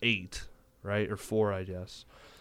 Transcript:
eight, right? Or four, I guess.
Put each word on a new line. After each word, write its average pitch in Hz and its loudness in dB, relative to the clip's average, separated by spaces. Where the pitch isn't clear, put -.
eight, 101 0
right? 104 2
Or 104 -2
four, 107 2
I 95 -2
guess. 92 -8